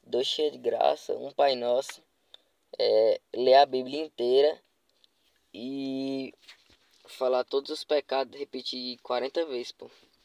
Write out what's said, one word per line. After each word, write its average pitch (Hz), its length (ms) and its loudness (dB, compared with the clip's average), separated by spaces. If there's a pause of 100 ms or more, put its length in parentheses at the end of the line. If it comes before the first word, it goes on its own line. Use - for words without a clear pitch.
dois 123 240 -2
cheio 151 240 0
de 131 80 -16
graça, 120 560 -2
um - 160 -8
Pai 143 240 2
Nosso. 120 480 -2 (720)
É, 110 440 4 (140)
ler 127 200 4
a 143 120 10
Bíblia 131 360 -6
inteira. 139 580 2 (960)
E 135 800 -6 (720)
falar 127 380 0
todos 139 260 -4
os 156 140 -8
pecados, 135 520 -2
repetir 127 640 -10
quarenta 131 480 -4
vezes, 123 240 -8
pô. - 180 -20 (360)